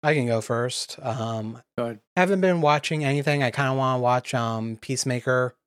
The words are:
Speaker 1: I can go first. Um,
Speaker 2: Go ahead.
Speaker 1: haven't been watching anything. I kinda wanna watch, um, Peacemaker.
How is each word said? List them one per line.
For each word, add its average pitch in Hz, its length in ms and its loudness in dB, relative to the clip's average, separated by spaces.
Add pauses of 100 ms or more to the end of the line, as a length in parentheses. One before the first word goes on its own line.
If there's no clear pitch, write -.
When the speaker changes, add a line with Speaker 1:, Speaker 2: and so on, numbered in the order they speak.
Speaker 1:
I 151 100 4
can 135 140 2
go 113 140 2
first. 120 600 -4
Um, 113 600 -6 (160)
Speaker 2:
Go 120 80 -2
ahead. 117 140 -8 (160)
Speaker 1:
haven't 185 240 2
been 185 220 4
watching 151 420 2
anything. 143 400 2
I 120 80 2
kinda 135 220 0
wanna 131 260 0
watch, 123 340 0
um, 113 440 -2
Peacemaker. 127 800 0 (120)